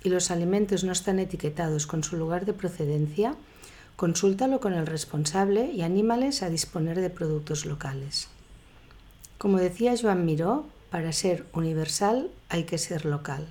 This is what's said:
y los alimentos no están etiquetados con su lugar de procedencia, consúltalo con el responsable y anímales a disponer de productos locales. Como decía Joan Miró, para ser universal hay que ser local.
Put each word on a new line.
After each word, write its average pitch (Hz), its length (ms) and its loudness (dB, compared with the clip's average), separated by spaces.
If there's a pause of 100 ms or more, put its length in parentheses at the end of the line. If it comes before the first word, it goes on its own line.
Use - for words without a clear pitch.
y 190 60 2
los 180 200 2
alimentos 190 540 2
no 185 80 0
están 190 280 0
etiquetados 151 680 -2
con 156 180 -2
su 175 140 -4
lugar 170 260 -2
de 208 80 0
procedencia, 165 800 0 (640)
consúltalo 196 640 2
con 196 140 0
el 160 120 0
responsable 190 840 0
y 220 80 -2
anímales 226 640 2
a 180 80 -2
disponer 165 500 -2
de 180 80 0
productos 156 560 -2
locales. 143 640 -6 (1080)
Como 196 180 4
decía 185 420 2
Joan 190 280 4
Miró, 170 400 2 (240)
para 165 220 -2
ser 175 420 0
universal 165 760 0 (200)
hay 170 140 0
que 170 120 -4
ser 160 300 -4
local. 147 440 -4